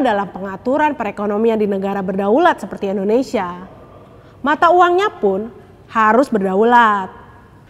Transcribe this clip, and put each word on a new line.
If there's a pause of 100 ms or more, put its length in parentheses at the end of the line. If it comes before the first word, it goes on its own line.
dalam
pengaturan
perekonomian
di
negara
berdaulat
seperti
Indonesia, (800)
mata
uangnya (100)
pun (380)
harus
berdaulat. (600)